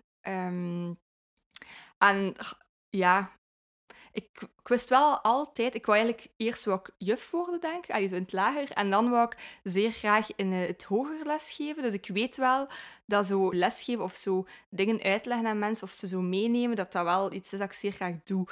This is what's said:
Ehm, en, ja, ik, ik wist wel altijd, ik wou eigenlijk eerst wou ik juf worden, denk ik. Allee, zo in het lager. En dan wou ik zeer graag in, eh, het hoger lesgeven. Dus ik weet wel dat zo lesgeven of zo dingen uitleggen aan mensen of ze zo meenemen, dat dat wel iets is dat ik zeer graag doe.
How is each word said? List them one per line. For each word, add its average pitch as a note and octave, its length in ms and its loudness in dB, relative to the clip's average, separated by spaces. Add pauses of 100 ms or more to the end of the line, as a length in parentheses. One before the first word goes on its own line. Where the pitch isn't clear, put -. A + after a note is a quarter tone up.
(220)
Ehm, F3+ 720 -4 (1040)
en, G3 360 4 (560)
ja, F#3 420 2 (800)
ik, - 180 -10 (120)
ik - 260 -18
wist A#3+ 220 2
wel C#4 300 6
altijd, B3+ 560 0
ik A3 100 -10
wou G#3+ 120 6
eigenlijk A3+ 300 0 (100)
eerst A3+ 280 -2
wou F#3+ 140 2
ik - 180 -18
juf G3+ 320 -2
worden, F4 320 -2
denk E4+ 240 -6
ik. - 100 -8
Allee, G3 120 0
zo F#3 80 -4
in F#3 60 -2
het F#3 100 -8
lager. B3+ 400 0
En G3+ 180 -2
dan G#3+ 200 4
wou A#3 220 4
ik - 320 -16
zeer G3 280 2
graag G#3+ 440 2
in, F#3+ 180 -2
eh, F#3 140 0
het F3 160 -6
hoger D4+ 420 -2
lesgeven. D4+ 580 -4
Dus A#3 100 0
ik G3 200 -6
weet A#3 240 -2
wel C4 300 2 (380)
dat G3+ 200 2
zo F#3+ 280 2
lesgeven A3 500 0
of F#3 120 -4
zo F#3+ 300 0 (240)
dingen G3+ 340 0
uitleggen A3+ 440 0
aan G#3+ 120 0
mensen G#3 280 -2
of - 60 -10
ze - 140 -2
zo F#3 140 -2
meenemen, A#3 540 0
dat F#3+ 160 -4
dat F3+ 120 0
wel F#3 300 2
iets F#3+ 200 -8
is G3 60 -6
dat G3 80 -4
ik F#3+ 100 -14
zeer G3+ 140 -4
graag F3+ 320 -6
doe. F#3+ 280 -2